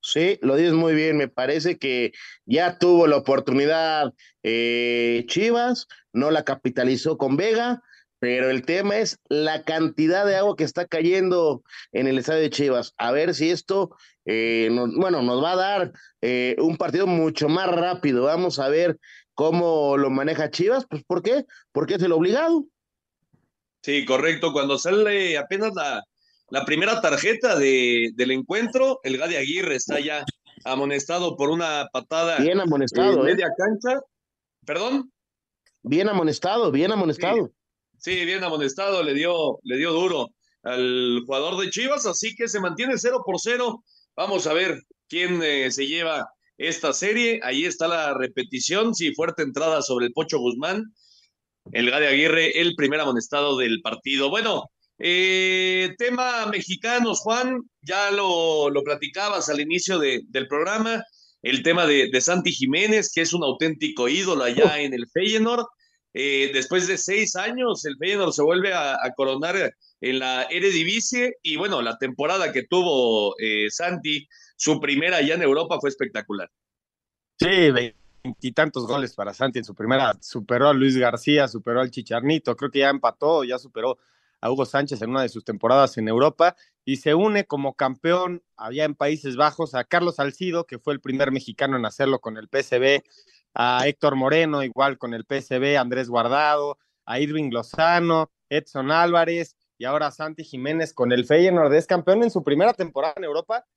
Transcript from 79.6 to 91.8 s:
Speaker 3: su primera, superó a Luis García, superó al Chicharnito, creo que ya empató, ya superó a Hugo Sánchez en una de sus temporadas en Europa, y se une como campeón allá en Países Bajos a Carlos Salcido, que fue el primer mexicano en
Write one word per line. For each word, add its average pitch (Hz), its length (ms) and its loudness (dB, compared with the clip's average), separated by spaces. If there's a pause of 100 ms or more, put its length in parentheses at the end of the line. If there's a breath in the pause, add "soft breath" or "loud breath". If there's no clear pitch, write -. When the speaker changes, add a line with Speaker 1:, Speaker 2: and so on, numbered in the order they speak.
Speaker 3:
su 98 100 -16
primera, 120 460 0
superó 123 480 2
a 143 60 6
Luis 135 220 4
García, 127 520 2
superó 117 320 -2
al 127 100 -2
Chicharnito, 123 640 -2
creo 143 140 -6
que 139 100 0
ya 139 100 4
empató, 139 520 0
ya 123 160 -4
superó 120 400 -6 (420)
a 117 100 -2
Hugo 135 160 0
Sánchez 139 360 -2
en 113 80 -6
una 135 120 0
de 120 60 -2
sus 110 160 -12
temporadas 123 540 4
en 110 100 -2
Europa, 151 480 2 (280 soft breath)
y 135 120 -2
se 151 180 0
une 202 300 2
como 139 300 -4
campeón 170 680 -2 (140)
allá 123 280 -6
en 151 120 -4
Países 143 400 -4
Bajos 143 400 0
a 123 80 -2
Carlos 175 320 0
Salcido, 165 500 -4
que 120 140 -16
fue 147 140 -4
el 135 60 -8
primer 135 300 -2
mexicano 131 460 -4
en 117 100 -2